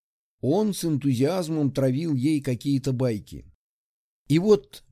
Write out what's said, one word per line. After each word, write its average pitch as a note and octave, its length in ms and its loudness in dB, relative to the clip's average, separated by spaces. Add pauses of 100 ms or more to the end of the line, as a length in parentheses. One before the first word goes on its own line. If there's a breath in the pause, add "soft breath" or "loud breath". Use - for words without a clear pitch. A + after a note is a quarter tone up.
(400)
Он G3 320 0
с - 140 -8
энтузиазмом D3 840 0
травил C#3 440 0
ей C#3+ 260 0
какие-то C3+ 540 -2
байки. A2+ 500 -4 (840)
И D3 100 4
вот, G3+ 540 2